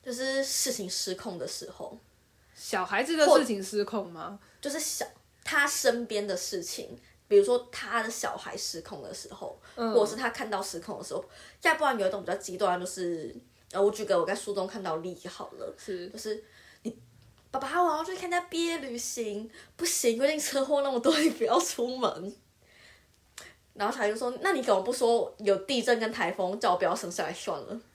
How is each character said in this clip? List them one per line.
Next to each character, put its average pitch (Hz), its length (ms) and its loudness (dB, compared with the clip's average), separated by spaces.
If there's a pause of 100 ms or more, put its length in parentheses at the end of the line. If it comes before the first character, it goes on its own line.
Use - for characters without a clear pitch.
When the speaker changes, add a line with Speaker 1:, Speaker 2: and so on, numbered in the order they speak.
Speaker 1:
就 254 100 -6
是 262 300 0
事 - 300 0
情 196 160 -6
失 185 260 -4
控 185 240 -10
的 135 80 -6
时 - 240 -10
候。 - 260 -14 (580)
Speaker 2:
小 190 300 -4
孩 202 200 0
子 320 120 0
的 311 120 8
事 285 160 10
情 208 180 -2
失 208 220 -2
控 190 260 -6
吗？ 170 300 -12 (200)
Speaker 1:
就 285 100 -6
是 302 100 -4
小， - 240 -4 (400)
他 285 220 4
身 240 400 2
边 208 200 -2
的 196 80 -2
事 180 280 -4
情， - 360 -10 (300)
比 208 80 8
如 196 80 12
说 247 260 2
他 220 320 -2
的 226 80 -4
小 - 240 -4
孩 - 220 -10
失 - 240 -6
控 - 220 -12
的 - 100 -12
时 - 200 -14
候， - 280 -12 (160)
Speaker 2:
嗯。 226 160 0
Speaker 1:
或 220 80 8
者 208 60 4
是 208 100 -6
他 240 140 -2
看 226 200 -6
到 196 100 -2
失 190 200 -8
控 - 180 -10
的 185 60 -12
时 - 100 -8
候， - 80 -4 (400)
要 320 140 6
不 311 80 0
然 262 120 2
有 190 120 2
一 - 20 2
种 196 140 -6
比 - 80 -8
较 - 60 0
极 185 180 -10
端， 180 240 2
就 180 60 -6
是 175 460 -6 (420)
呃， 196 80 2
我 202 80 6
举 208 140 -6
个 196 140 4
我 165 60 4
在 190 100 0
书 202 200 -6
中 196 120 4
看 202 160 -8
到 165 140 0
的 165 60 -4
例 180 120 -6
子 - 140 -12
好 - 300 -10
了， - 180 -6
Speaker 2:
是。 185 320 -6
Speaker 1:
就 220 100 -14
是 214 240 -4 (400)
你 226 140 -6 (540)
，“爸 262 100 -2
爸， 294 220 2
我 311 140 4
要 320 80 -2
去 370 120 -6
参 359 140 -6
加 349 120 2
毕 339 220 -2
业 330 140 0
旅 262 180 -8
行。 220 540 -6 (260)
”“不 339 80 -4
行， 240 320 2
最 269 120 4
近 311 100 2
车 269 260 0
祸 277 180 2
那 277 80 0
么 254 100 0
多， 294 180 4
你 311 120 6
不 233 140 -2
要 233 140 4
出 247 380 -2
门。” 202 380 -2 (1400)
然 208 120 0
后 240 60 2
小 262 60 -6
孩 208 100 2
就 214 80 0
说 247 240 -2
，“那 381 120 2
你 262 100 2
怎 240 100 4
么 190 100 6
不 240 100 -2
说 233 460 2
有 202 180 4
地 240 260 -2
震 240 160 4
跟 220 140 -2
台 175 180 -2
风， 185 300 -2
叫 190 120 4
我 180 60 4
不 190 60 2
要 170 100 2
生 175 160 -6
下 175 140 -4
来 156 80 -4
算 160 280 -6
了？” 233 200 -10 (140)